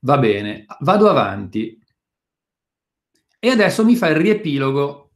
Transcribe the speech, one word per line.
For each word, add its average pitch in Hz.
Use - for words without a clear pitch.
Va 139
bene, 104
vado 202
avanti. 107
E 226
adesso 220
mi 233
fa 196
il 156
riepilogo 143